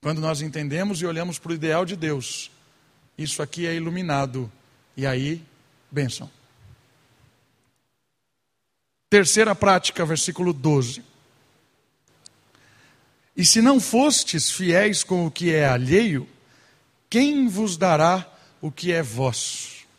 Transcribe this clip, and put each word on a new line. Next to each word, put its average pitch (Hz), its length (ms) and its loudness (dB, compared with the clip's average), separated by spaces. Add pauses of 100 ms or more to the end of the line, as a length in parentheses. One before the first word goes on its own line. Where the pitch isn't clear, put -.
Quando 156 200 -4
nós 156 180 -2
entendemos 156 640 -4
e 180 40 -4
olhamos 170 320 -6
para 165 140 -8
o - 20 -2
ideal 160 300 0
de 180 100 -8
Deus, 156 560 -6 (680)
isso 151 240 -6
aqui 170 240 -8
é 165 80 -2
iluminado, 147 760 -4 (460)
e 135 100 -6
aí, 139 380 -4 (460)
bênção. 139 400 -6 (2750)
Terceira 208 440 4
prática, 185 520 2
versículo 170 480 -2
doze. 135 500 0 (2250)
"E 180 80 0
se 226 160 6
não 262 180 6
fostes 233 720 0
fiéis 185 540 2
com 175 220 0
o 156 40 -2
que 170 220 -2
é 151 140 4
alheio, 135 600 2 (840)
quem 277 380 2
vos 196 280 -2
dará 170 500 2 (360)
o 151 100 -8
que 175 200 -4
é 165 100 0
vosso?" - 840 -6 (140)